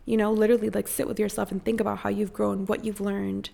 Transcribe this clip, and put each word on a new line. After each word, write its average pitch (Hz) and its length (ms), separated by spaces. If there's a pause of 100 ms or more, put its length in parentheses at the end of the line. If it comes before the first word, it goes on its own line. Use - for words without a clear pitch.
you 226 120
know, 214 160
literally, 220 380
like, 202 160
sit - 220
with - 100
yourself 208 320
and 190 140
think 226 160
about 208 180
how - 100
you've 202 240
grown, 196 340
what 208 180
you've 208 160
learned, 196 540